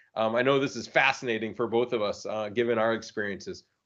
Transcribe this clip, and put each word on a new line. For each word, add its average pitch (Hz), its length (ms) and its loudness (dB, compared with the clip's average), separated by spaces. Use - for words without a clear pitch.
um, 113 180 2
I 120 80 4
know 139 160 4
this 135 160 -2
is 110 140 -8
fascinating 117 680 0
for 117 140 -2
both 120 240 2
of 113 100 0
us, 101 240 -4
uh, 107 220 -4
given 117 300 2
our 113 160 4
experiences. 101 680 -6